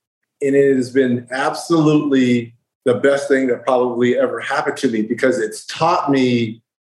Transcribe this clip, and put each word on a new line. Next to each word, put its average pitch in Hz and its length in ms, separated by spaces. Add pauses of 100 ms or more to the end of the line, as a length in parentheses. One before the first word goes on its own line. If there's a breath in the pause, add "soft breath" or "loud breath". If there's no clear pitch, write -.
(420)
And 139 120
it 139 220
has 123 140
been 123 400
absolutely 139 1200 (300)
the 123 100
best 139 320
thing 131 200
that 120 180
probably 123 540
ever 123 200
happened 147 380
to 135 120
me 110 120
because 113 380
it's 107 260
taught 139 460
me 120 520 (240)